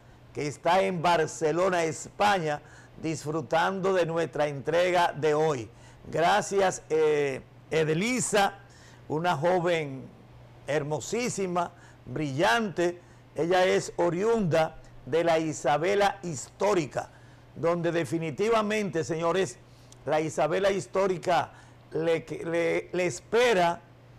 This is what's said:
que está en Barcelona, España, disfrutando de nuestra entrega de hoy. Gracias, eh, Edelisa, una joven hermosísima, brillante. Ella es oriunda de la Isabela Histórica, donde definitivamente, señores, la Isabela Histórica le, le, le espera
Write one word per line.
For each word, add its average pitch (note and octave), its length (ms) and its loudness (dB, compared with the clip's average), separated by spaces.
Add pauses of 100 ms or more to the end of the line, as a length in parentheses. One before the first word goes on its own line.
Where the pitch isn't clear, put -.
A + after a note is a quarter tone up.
(320)
que C#3 140 -6
está E3 360 2
en F#3 200 -2
Barcelona, E3+ 800 0
España, D#3+ 800 -2 (400)
disfrutando D#3+ 920 -2
de F3 140 2
nuestra D#3+ 420 -2
entrega E3+ 640 2
de D#3 220 2
hoy. D3 360 0 (400)
Gracias, F#3 800 2
eh, D3 520 2 (280)
Edelisa, F#3+ 880 0 (500)
una E3 280 -2
joven D#3+ 720 0 (580)
hermosísima, F3 1040 -4 (340)
brillante. F3 960 -2 (340)
Ella F3+ 320 2
es F#3+ 300 0
oriunda F3 840 2 (280)
de D#3+ 180 2
la E3 140 4
Isabela E3 840 0
Histórica, F3+ 880 -2 (460)
donde E3+ 360 0
definitivamente, E3+ 1120 -2
señores, E3+ 540 -2 (480)
la D3+ 140 0
Isabela E3+ 500 0
Histórica F#3 840 0 (400)
le, D#3+ 320 0 (200)
le, E3 480 0
le F3+ 140 0
espera G3 720 2 (380)